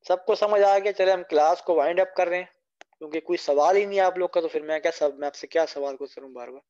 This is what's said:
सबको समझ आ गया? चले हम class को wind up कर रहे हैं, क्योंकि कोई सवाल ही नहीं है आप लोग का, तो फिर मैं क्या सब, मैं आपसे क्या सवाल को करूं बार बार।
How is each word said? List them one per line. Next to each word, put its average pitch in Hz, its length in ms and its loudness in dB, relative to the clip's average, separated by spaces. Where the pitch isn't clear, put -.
सबको 180 280 0
समझ 208 280 2
आ 196 160 6
गया? 202 140 0
चले 190 200 2
हम 180 120 -2
class 160 360 2
को 175 140 -2
wind 160 260 2
up 185 160 0
कर 180 120 0
रहे 175 120 -2
हैं, 180 100 -16
क्योंकि 156 240 -8
कोई 175 160 -2
सवाल 147 380 2
ही 202 100 2
नहीं 196 120 -2
है 190 60 4
आप 180 140 0
लोग 180 140 -2
का, 175 80 2
तो 165 80 -6
फिर 156 140 -6
मैं 156 180 -4
क्या 165 120 -2
सब, 143 260 -2
मैं 143 80 -8
आपसे 143 200 -10
क्या 165 200 0
सवाल 139 300 -8
को 139 100 -10
करूं 135 260 -20
बार 123 180 -16
बार। 135 200 -20